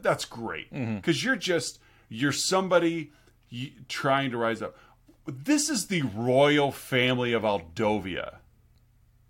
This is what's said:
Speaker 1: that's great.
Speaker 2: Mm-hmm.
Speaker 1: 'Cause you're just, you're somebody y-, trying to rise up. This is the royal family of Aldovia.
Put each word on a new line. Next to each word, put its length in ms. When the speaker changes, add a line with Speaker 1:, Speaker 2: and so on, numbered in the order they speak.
Speaker 1:
that's 240
great. 480
Speaker 2:
Mm-hmm. 280
Speaker 1:
'Cause 220
you're 140
just, 420
you're 240
somebody 800
y-, 180
trying 440
to 60
rise 220
up. 160
This 440
is 160
the 160
royal 720
family 600
of 100
Aldovia. 960